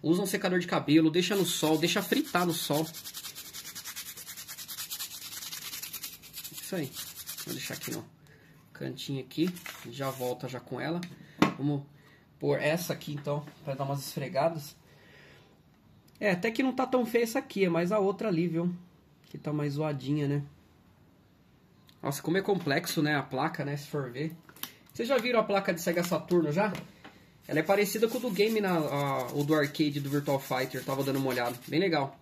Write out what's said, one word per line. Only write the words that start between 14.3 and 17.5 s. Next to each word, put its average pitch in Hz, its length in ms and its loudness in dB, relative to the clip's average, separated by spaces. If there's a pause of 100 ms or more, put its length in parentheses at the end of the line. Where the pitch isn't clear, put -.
É, 208 120 4
até 180 200 2
que 247 120 0
não 262 100 4
tá 262 140 2
tão 254 180 4
feia 233 200 4
essa 226 140 0
aqui, 196 280 2